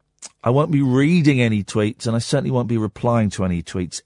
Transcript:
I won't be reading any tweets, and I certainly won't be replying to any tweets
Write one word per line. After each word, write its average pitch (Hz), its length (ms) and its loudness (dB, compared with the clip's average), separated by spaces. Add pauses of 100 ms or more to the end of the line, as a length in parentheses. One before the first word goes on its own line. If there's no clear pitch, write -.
(420)
I 117 80 0
won't 135 200 2
be 143 100 2
reading 139 600 4
any 110 220 0
tweets, 107 440 -2
and 117 100 -2
I 117 40 0
certainly 135 320 -2
won't 123 160 -2
be 117 100 -2
replying 110 520 0
to 98 140 -4
any 87 180 -2
tweets 90 420 -8